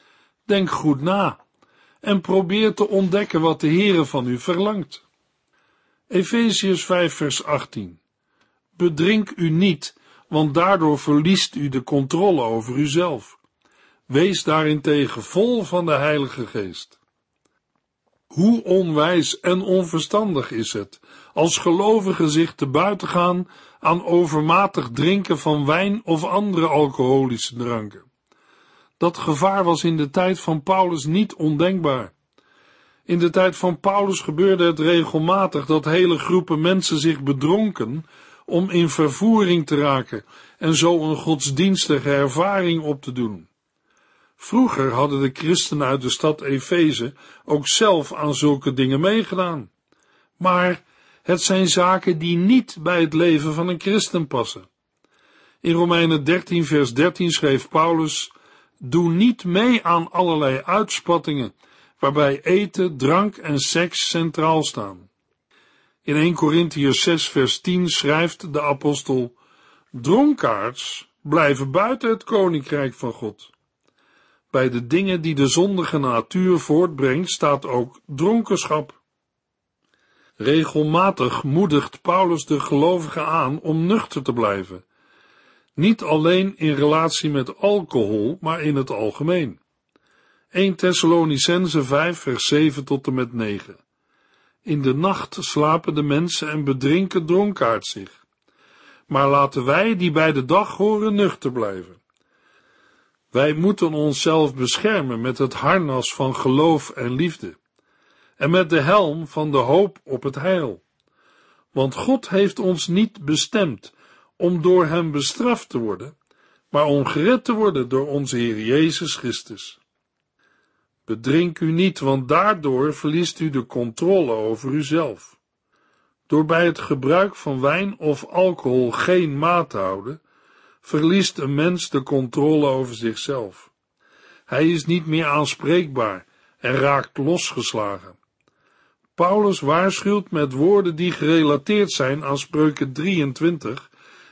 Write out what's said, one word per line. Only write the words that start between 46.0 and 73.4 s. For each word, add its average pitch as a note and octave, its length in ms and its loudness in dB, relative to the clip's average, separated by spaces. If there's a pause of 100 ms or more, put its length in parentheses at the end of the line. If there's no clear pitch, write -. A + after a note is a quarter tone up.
de B2+ 80 -4
stad D3+ 320 -2
Efeze C#3 720 0 (320)
ook D3 220 -2
zelf F#3 460 2
aan D3+ 220 -4
zulke C#3+ 380 0
dingen C3 260 0
meegedaan. F3+ 720 -2 (640)
Maar F3+ 460 2 (380)
het F3 200 0
zijn F#3+ 260 2
zaken F3+ 500 2
die E3+ 200 0
niet A3 440 2
bij E3+ 200 0
het D#3+ 120 0
leven D#3+ 400 2
van E3+ 140 -2
een F3 120 -4
christen F#3 480 -2
passen. - 420 -6 (880)
In E3 140 0
Romeinen E3+ 500 2
dertien E3+ 420 0
vers C#3 280 0
dertien E3+ 380 0
schreef C#3+ 380 0
Paulus: D#3+ 640 0 (460)
"Doe E3 340 0
niet A3+ 320 2
mee G#3+ 400 2
aan E3+ 280 0
allerlei D3+ 520 0
uitspattingen, E3+ 920 -2 (460)
waarbij C#3 420 2
eten, F3+ 560 0
drank F3 400 2
en D3 220 -4
seks - 500 -2
centraal D#3+ 540 0
staan." G2 460 -10 (920)
In D3 140 -4
één D#3+ 180 4
Korintiërs D3+ 680 0
zes E3 280 0
vers C3+ 300 0
tien F3+ 300 0
schrijft D#3 640 -2
de D3 80 -2
apostel: C#3 760 -2 (560)
"Dronkaards C3 1300 0
blijven C#3+ 500 2
buiten A3+ 380 0
het A3 140 -2
koninkrijk D3+ 680 -2
van A#2+ 180 -8
God." - 420 -12 (960)